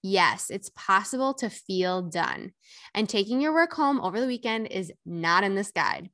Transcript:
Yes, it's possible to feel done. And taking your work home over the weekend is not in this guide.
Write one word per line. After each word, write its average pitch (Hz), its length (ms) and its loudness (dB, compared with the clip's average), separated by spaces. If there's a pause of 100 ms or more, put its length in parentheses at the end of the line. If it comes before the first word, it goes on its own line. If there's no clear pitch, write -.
Yes, 180 480 2
it's - 260 -8
possible 247 600 0
to 233 140 -4
feel 180 520 -2
done. 165 500 -4 (440)
And 208 120 0
taking 226 340 0
your 311 120 2
work 330 200 2
home 285 280 2
over 185 180 -2
the 262 80 0
weekend 226 400 -4
is 185 240 -6 (140)
not 170 380 2
in 196 120 2
this 196 160 -2
guide. 160 420 -2